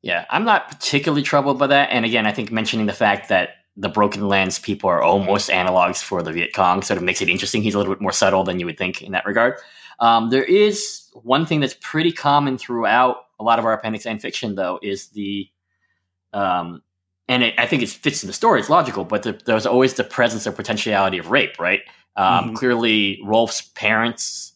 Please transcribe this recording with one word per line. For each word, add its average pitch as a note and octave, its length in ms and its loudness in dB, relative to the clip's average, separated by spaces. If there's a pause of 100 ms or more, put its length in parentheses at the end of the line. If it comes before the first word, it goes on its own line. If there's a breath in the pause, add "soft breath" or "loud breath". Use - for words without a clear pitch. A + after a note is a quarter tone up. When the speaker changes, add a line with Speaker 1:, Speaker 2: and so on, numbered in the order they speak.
Speaker 1:
Yeah, F2 300 -4
I'm F3+ 120 0
not A3 240 2
particularly D3 540 -2
troubled C#3 380 2
by C#3+ 80 2
that. C#3+ 240 4
And A#2 140 0
again, A2+ 200 0
I G#2+ 80 2
think G#2+ 180 -6
mentioning A2 360 -2
the G2+ 60 -2
fact G2+ 360 2
that F2+ 200 2 (280)
the G2+ 100 -6
Broken G2+ 400 0
Lands F#2+ 300 0
people - 320 -4
are F2 120 2
almost F#2+ 500 2
analogs F#2 520 0
for F2+ 200 -4
the D#2+ 100 -6
Viet E2+ 200 -4
Cong F#2 280 2
sort G2 160 -4
of F2 60 -4
makes F2+ 180 -2
it F2+ 80 -2
interesting. G2 320 -2
He's G#2 140 0
a - 20 2
little F#2+ 160 0
bit - 80 -8
more F#2+ 100 -2
subtle G2 320 2
than F#2 160 -4
you F2 60 -4
would E2 140 -8
think F#2 240 -6
in G2 80 -14
that F#2 160 -4
regard. A2+ 260 2 (460 loud breath)
Um, A#2 320 2
there C3 120 2
is G#3 680 2
one C3 320 0
thing D#3 140 0
that's C3+ 220 -2
pretty D#3+ 300 -2
common C#3+ 460 0
throughout A#2+ 600 2 (220)
a G#2+ 40 -12
lot A#2 160 4
of A2+ 60 -2
our A2+ 80 2
appendix A2 340 -6
and A2 120 -6
fiction, - 360 -8
though, F#2 260 -4
is G2 280 -6
the, G2+ 380 -8 (840)
um, F2+ 480 -2 (460)
and B2+ 160 2
it, A2+ 140 2
I A#2 80 2
think C#3 180 0
it G#2 60 -4
fits - 340 -4
in G2 40 -10
the F#2 60 -10
story, G#3 260 4
it's G2+ 100 -6
logical, C3 360 2
but G#2 180 -4
the, G#2+ 220 -6
there's A2 200 0
always B2+ 300 4
the B2 80 -2
presence A2+ 440 -2
or G#2 40 -4
potentiality G2+ 680 -2
of E2 140 -10
rape, - 280 0
right? F2+ 220 0 (340 soft breath)
Um, F#2 300 4
Speaker 2:
Mm-hmm. A2 100 -6
Speaker 1:
clearly, A2+ 680 2
Rolf's A2 380 0
parents - 960 -4